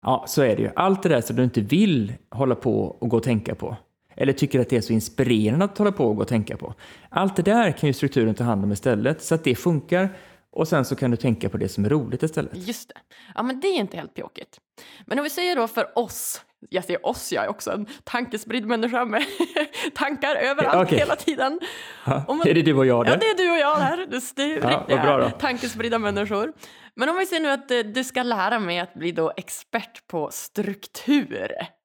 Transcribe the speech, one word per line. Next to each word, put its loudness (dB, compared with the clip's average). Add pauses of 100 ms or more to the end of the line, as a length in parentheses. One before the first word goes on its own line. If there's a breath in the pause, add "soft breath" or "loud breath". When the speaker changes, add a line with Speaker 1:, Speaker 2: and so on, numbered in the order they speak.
Speaker 1:
Ja, 0
så 2
är 4
det 0
ju. -2
Allt 2
det 0
där 4
som -4
du 4
inte 0
vill 2 (180)
hålla 0
på 0
och -6
gå 2
och 2
tänka -2
på, -8 (380 soft breath)
eller 2
tycker 2
att 2
det 2
är 4
så -2
inspirerande 2
att -6
hålla 2
på 0
och 2
gå 0
och -2
tänka -2
på, -10 (340 loud breath)
allt 0
det 0
där 4
kan 0
ju 4
strukturen 2
ta -2
hand 2
om 2
istället, 0
så 0
att 0
det 4
funkar. 0 (460 loud breath)
Och 0
sen 2
så -4
kan 0
du 2
tänka 0
på -6
det -2
som -2
är 2
roligt 0
istället. -4
Speaker 2:
Just -10
det. -20 (400 loud breath)
Ja, -4
men -4
det -2
är 2
inte -4
helt -12
pjåkigt. -14 (460 loud breath)
Men -2
om -2
vi -4
säger 0
då 2
för -2
oss, -6 (300)
jag -2
säger -4
oss, -4
jag 0
är -2
också -6
en -4 (180 loud breath)
tankespridd -6
människa 0
med -2 (340)
<laughs> -4
tankar -2
överallt 2
Speaker 1:
Okej. 4
Speaker 2:
hela 2
tiden. -2 (460 loud breath)
Speaker 1:
Ja. 0
Speaker 2:
Om 0
man 4
Speaker 1:
Är 6
det 4
du 4
och 6
jag 6
där? 6
Speaker 2:
Ja, 4
det 2
är 2
du 2
och 2
jag 4
där. 0 (300)
Det 0
är 0
Speaker 1:
Ja, -2
vad 4
Speaker 2:
riktiga 2
Speaker 1:
bra 4
då. 2
Speaker 2:
tankespridda -2
människor. -2 (420 loud breath)
Men 0
om 0
vi 0
säger -2
nu 2
att, -2
eh, 2
du -2
ska -4
lära 0
mig -2
att -6
bli -4
då 0
expert -10
på -6
struktur. -4 (320)